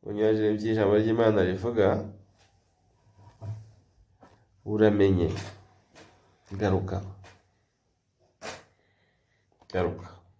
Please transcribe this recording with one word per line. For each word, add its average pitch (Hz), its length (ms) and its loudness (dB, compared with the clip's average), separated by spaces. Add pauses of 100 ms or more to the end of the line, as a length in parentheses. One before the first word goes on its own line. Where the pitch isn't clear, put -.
unyuranyije 107 460 0
n'iki 107 220 -2
ijambo 104 260 2
ry'Imana 110 460 2
rivuga, 95 440 0 (2750)
uramenye, 101 640 4 (1200)
garuka. 95 480 -2 (2750)
Garuka. 87 380 -4 (320)